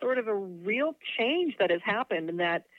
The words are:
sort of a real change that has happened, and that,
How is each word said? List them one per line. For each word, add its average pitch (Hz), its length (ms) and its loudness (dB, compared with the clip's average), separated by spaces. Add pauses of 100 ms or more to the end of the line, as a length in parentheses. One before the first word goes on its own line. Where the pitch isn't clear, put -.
sort 254 160 2
of 226 100 -2
a 214 80 2
real 196 580 -2 (240)
change 294 400 2
that 180 140 4
has 175 140 4
happened, 196 440 -2
and 175 120 -2
that, 170 240 0 (140)